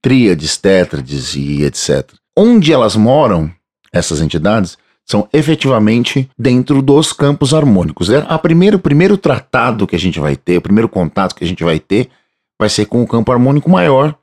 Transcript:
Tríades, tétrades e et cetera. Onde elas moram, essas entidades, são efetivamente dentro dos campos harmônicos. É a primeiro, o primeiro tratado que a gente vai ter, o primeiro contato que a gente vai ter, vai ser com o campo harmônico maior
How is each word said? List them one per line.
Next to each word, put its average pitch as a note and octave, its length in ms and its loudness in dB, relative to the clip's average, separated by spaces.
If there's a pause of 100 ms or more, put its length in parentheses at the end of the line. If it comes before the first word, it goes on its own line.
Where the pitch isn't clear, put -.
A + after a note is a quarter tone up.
Tríades, G2+ 540 0
tétrades C#2+ 800 -2
e C#2+ 260 -4
et C#2 140 -2
cetera. - 420 -4 (180)
Onde G#3 360 4
elas A2+ 240 0
moram, A2 540 2 (420)
essas D#2+ 280 -4
entidades, E2+ 560 -2 (280)
são - 280 -4
efetivamente C3 1040 0
dentro B2+ 460 0
dos C#3+ 300 2
campos C#3+ 420 0
harmônicos. F#2+ 560 0
É C#3+ 180 0
a D#3+ 100 -2
primeiro, F3+ 380 2
o F#3 40 -2
primeiro F3 360 2
tratado A#2 680 -2
que - 80 -6
a E2+ 40 -2
gente F2 200 -2
vai D2 160 -2
ter, F2 240 -2
o - 40 -2
primeiro G#2+ 260 0
contato F#2 460 -4
que - 100 -10
a - 20 -6
gente E2 180 -6
vai D#2+ 140 0
ter, A2+ 300 -2 (520)
vai G#2+ 80 0
ser G#2 180 -2
com A#2+ 160 -2
o A2 40 -2
campo A#2 240 -2
harmônico C3+ 400 0
maior D3+ 520 2